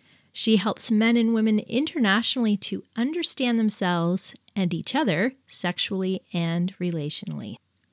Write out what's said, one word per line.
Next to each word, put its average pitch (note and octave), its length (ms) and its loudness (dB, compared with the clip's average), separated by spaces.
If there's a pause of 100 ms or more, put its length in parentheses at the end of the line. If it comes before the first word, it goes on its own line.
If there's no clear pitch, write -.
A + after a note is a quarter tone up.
(320)
She - 240 4
helps G3 340 0
men A3+ 280 4
and A3+ 160 4
women A3 260 2
internationally A#3 960 0
to - 240 -4 (140)
understand B3+ 640 2
themselves F3+ 720 0 (220)
and F3+ 180 0
each E3 220 -4
other A#3+ 380 0 (120)
sexually F#3 760 -4 (120)
and E3+ 460 -2
relationally. D3+ 800 -6 (360)